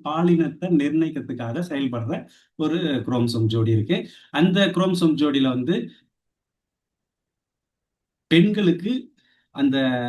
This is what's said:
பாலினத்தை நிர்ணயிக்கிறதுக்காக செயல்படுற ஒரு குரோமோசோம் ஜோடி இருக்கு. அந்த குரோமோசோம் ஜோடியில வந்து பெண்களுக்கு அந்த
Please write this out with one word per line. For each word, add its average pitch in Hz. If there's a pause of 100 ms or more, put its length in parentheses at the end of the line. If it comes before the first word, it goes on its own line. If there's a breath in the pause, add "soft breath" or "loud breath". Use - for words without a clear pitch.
பாலினத்தை 165
நிர்ணயிக்கிறதுக்காக 143
செயல்படுற 135 (460 soft breath)
ஒரு 156 (240)
குரோமோசோம் 117
ஜோடி 113
இருக்கு. 110 (340 loud breath)
அந்த 180
குரோமோசோம் 175
ஜோடியில 139
வந்து 127 (2500 loud breath)
பெண்களுக்கு 202 (640)
அந்த 135 (320)